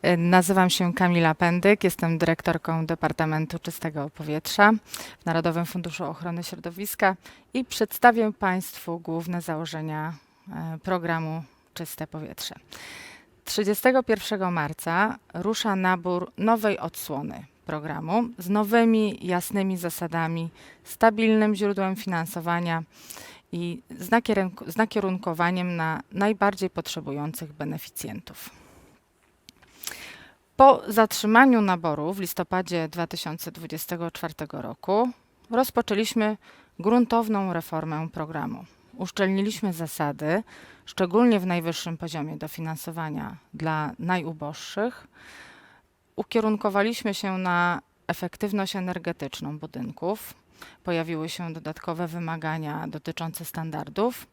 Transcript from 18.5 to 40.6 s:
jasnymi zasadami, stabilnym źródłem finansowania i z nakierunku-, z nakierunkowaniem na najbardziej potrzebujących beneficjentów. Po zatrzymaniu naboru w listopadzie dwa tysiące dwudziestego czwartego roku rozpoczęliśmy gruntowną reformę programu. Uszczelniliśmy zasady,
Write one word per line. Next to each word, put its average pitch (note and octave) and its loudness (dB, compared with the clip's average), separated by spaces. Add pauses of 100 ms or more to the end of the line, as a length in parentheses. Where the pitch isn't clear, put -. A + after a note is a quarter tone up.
jasnymi F#3 0
zasadami, E3 -4 (360)
stabilnym A3 4
źródłem G3 0
finansowania E3+ -2 (680)
i F3 -6
z - -8
nakierunku-, G3+ 0
z D#3+ -8
nakierunkowaniem F3+ 0
na D#3+ -2 (120)
najbardziej G3+ 0
potrzebujących D3 -8
beneficjentów. - -10 (2000)
Po C4+ 10
zatrzymaniu A3 6
naboru E3+ 0
w G3 -6
listopadzie F3 -2
dwa E3 -4
tysiące E3 -8
dwudziestego E3 -8
czwartego D#3 -8
roku A3 0 (400)
rozpoczęliśmy A3 2 (420)
gruntowną A3 2
reformę D#3+ -4
programu. D#3+ -6 (300)
Uszczelniliśmy F#3+ 0
zasady, D#3+ -2 (440)